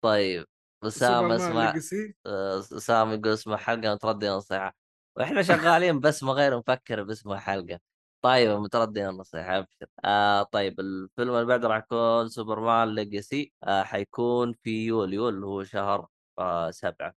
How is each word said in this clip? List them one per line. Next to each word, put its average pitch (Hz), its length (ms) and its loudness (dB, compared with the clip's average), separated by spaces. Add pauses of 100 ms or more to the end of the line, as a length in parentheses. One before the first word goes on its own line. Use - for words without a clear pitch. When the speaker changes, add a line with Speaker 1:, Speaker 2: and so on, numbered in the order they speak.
Speaker 1:
طيب، 98 420 2 (380)
أسامة 117 540 2
Speaker 2:
سوبرمان 117 140 0
Speaker 1:
اسمع، 113 180 2
Speaker 2:
ليجاسي؟ 202 460 -6 (100)
Speaker 1:
آه، 98 340 -4
أسامة 110 540 0
يقول: 107 140 -2
"اسمع 107 300 -2
حلقة 110 360 -2
متردي 104 360 -2
نصيحة". 95 460 -4 (420)
وإحنا 131 240 -2
شغالين 170 580 4
بس 143 240 2
ما 131 100 0
غير 139 240 2
نفكر 117 460 -4
باسم 104 320 -8
حلقة. 95 440 -6 (440)
طيب، 120 360 6
متردي 107 440 0
نصيحة، 95 540 -4
أبشر. - 280 -8 (200)
آه، 101 380 4
طيب، 101 360 -2
الفيلم 98 540 -4
اللي 117 120 2
بعده 120 220 2
راح 110 100 2
يكون 117 500 0
سوبرمان 110 680 0
ليجاسي، 104 580 -6 (100)
آه، 95 200 2
حيكون 120 720 -2
في 110 320 -6
يوليو 110 440 0
اللي 98 160 -6
هو 98 180 -6
شهر، 98 440 -2 (320)
آه، 85 320 -2
سبعة. 85 480 -8